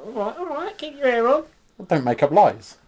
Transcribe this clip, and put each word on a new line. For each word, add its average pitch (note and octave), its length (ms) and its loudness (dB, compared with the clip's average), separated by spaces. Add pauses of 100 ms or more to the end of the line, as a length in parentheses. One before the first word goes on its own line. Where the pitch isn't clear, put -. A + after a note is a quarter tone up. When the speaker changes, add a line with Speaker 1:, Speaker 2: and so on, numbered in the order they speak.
Speaker 1:
All A3 80 -16
right, G#3+ 240 -6
all F4+ 100 -8
right. E4+ 300 -8
Keep D4+ 220 -14
your C#4+ 120 -2
hair A#3 180 2
on. D#4 160 2 (340)
Speaker 2:
Well, F#3+ 100 -16
don't D3 160 0
make B2 180 0
up C#3+ 80 4
lies. D3 460 2 (120)